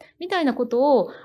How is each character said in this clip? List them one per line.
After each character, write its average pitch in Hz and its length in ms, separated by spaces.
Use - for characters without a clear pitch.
み 349 80
た 370 120
い 320 40
な 254 100
こ 240 120
と 262 320
を、 180 120